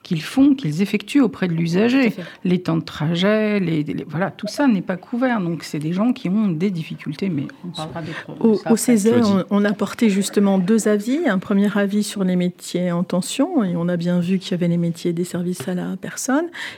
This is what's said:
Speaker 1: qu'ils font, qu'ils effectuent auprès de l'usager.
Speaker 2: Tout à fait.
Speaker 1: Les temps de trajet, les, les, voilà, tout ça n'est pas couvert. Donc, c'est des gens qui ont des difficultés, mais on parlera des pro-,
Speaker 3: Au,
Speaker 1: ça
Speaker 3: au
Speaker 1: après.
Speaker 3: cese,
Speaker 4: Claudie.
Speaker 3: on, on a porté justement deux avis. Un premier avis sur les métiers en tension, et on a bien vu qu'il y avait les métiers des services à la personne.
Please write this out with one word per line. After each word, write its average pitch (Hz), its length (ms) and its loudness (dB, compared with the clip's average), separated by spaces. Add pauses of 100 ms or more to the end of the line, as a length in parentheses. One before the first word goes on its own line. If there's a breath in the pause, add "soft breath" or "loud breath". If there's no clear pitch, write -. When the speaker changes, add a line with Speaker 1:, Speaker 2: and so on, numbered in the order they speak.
Speaker 1:
qu'ils 156 200 -4
font, 277 340 4
qu'ils 156 260 -4
effectuent 214 380 0
auprès 190 300 2
de 170 40 -2
l'usager. 208 580 2
Speaker 2:
Tout 185 100 -10
à - 20 -12
fait. - 60 -14 (160)
Speaker 1:
Les 180 140 2
temps 165 180 0
de 156 80 -2
trajet, 202 760 0
les, 165 240 0
les, - 240 -6
voilà, 160 240 -2
tout - 160 -10
ça - 180 0
n'est 202 160 4
pas 185 140 -4
couvert. 240 460 -2
Donc, 170 220 -4
c'est - 140 -8
des 151 140 -2
gens 220 220 2
qui - 160 -4
ont 214 180 2
des 180 240 0
difficultés, 160 560 -6
mais 143 160 -2 (220)
on - 100 -8
parlera 160 260 -10
des 160 120 -10
pro-, - 200 -12 (180)
Speaker 3:
Au, - 40 6
Speaker 1:
ça - 140 -2
Speaker 3:
au 226 60 6
Speaker 1:
après. - 20 -4
Speaker 3:
cese, 226 340 4
Speaker 4:
Claudie. 233 180 4 (220)
Speaker 3:
on, 202 100 2
on 208 40 2
a 208 80 2
porté 214 360 0
justement 196 480 2
deux 196 300 2
avis. 214 400 0
Un 196 100 2
premier 202 400 2
avis 202 260 0
sur 202 200 -4
les 185 140 2
métiers 180 560 -2
en 170 100 0
tension, 262 580 0
et 175 140 -2
on 170 140 -2
a 175 80 0
bien 175 240 0
vu 185 180 0
qu'il - 120 -8
y - 20 0
avait 170 160 0
les 170 80 2
métiers 170 340 -2
des 170 140 -2
services 180 420 -6
à 185 60 -4
la 180 260 -6
personne. 262 460 -2 (320 loud breath)